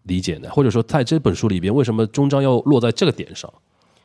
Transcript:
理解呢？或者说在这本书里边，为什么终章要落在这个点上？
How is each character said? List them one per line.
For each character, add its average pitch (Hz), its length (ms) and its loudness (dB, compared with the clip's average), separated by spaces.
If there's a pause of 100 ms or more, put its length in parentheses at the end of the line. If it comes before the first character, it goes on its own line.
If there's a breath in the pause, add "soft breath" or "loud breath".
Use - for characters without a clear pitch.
理 92 180 -2
解 87 160 -4
呢？ 71 140 -16
或 143 120 2
者 117 80 2
说 113 120 0
在 143 200 -2
这 160 160 0
本 104 160 0
书 113 140 -2
里 92 100 0
边， 95 160 -2
为 139 80 2
什 113 100 -2
么 110 140 0
终 143 220 0
章 139 120 2
要 131 200 2
落 139 180 4
在 117 140 2
这 - 120 0
个 151 60 4
点 - 240 -10
上？ - 180 -16 (520)